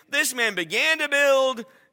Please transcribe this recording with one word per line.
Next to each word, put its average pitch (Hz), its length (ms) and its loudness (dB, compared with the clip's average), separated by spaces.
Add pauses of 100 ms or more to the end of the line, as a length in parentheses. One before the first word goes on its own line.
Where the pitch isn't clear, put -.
'This 277 280 -2
man 233 200 -2
began 220 440 -2
to 302 100 -2
build 269 560 2 (280)